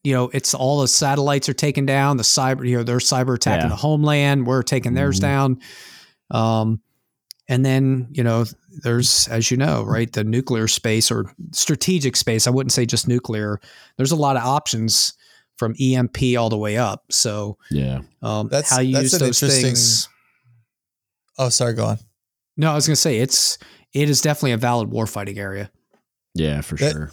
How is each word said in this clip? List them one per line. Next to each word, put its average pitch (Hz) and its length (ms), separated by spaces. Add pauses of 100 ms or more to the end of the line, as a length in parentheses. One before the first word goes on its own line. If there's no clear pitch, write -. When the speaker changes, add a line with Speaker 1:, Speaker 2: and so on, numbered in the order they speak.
Speaker 1:
You 139 100
know, 123 200
it's 135 200
all 135 280
the 127 60
satellites 143 600
are 139 60
taken 143 320
down, 139 320
the 113 60
cyber, 131 440
you 123 100
know, 117 60
they're 120 140
cyber 127 380
attacking 87 300
Speaker 2:
Yeah. 80 40
Speaker 1:
the 85 60
homeland, 143 720
we're 127 160
taking 123 320
theirs 139 240
Speaker 2:
Mm-hmm. 143 80
Speaker 1:
down. 135 320 (720)
Um, 113 500 (680)
and 131 160
then, 131 480
you 127 120
know, 117 220 (360)
there's, 120 460
as 113 240
you 123 60
know, 135 260
right, 110 280
the 110 120
nuclear 113 440
space 110 440
or 107 200 (200)
strategic 151 640
space. 113 320
I - 20
wouldn't 131 220
say 123 160
just - 200
nuclear. 107 520 (380)
There's 135 140
a 170 40
lot 143 200
of 117 80
options 120 680 (440)
from 113 220
E 131 160
M 123 120
P 123 280
all 117 140
the 110 80
way 104 200
up. 107 340
So, 104 480 (100)
Speaker 2:
Yeah. 67 300 (240)
Speaker 1:
um, 107 260
Speaker 3:
That's, 143 220
Speaker 1:
how 131 80
you 131 140
Speaker 3:
that's 135 100
Speaker 1:
use 131 100
Speaker 3:
an 175 60
Speaker 1:
those 127 240
Speaker 3:
interesting 135 220
Speaker 1:
things. 120 440 (1300)
Speaker 3:
Oh, 131 120
sorry, 117 240
go 113 120
on. 110 140 (580)
Speaker 1:
No, 156 140
I 147 40
was 151 120
gonna 151 80
say 131 240
it's, - 380 (360)
it 147 160
is 139 120
definitely 143 320
a 113 40
valid 120 320
warfighting 104 480
area. 98 320 (640)
Speaker 2:
Yeah, 76 280
for 73 140
Speaker 3:
That, 143 160
Speaker 2:
sure. 76 220